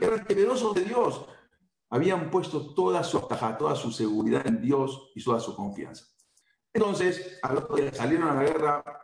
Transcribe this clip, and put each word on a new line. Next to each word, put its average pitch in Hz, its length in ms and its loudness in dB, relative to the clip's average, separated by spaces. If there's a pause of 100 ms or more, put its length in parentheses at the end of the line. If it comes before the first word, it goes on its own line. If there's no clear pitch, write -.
eran 208 240 2
temerosos 208 520 2
de 180 80 2
Dios. 214 420 0 (640)
Habían 165 400 2
puesto 156 420 -2
toda 180 300 2
su - 160 0
atajá, 113 400 -4
toda 147 160 0
su 120 160 -4
seguridad 113 560 0
en 113 160 2
Dios 135 540 0
y - 80 -10
toda 113 160 2
su 101 160 -8
confianza. - 500 -10 (680)
Entonces, 185 720 0
al 135 160 0
otro - 160 -6
día 139 180 0
salieron 156 360 0
a 143 60 2
la 135 100 2
guerra 151 400 0 (200)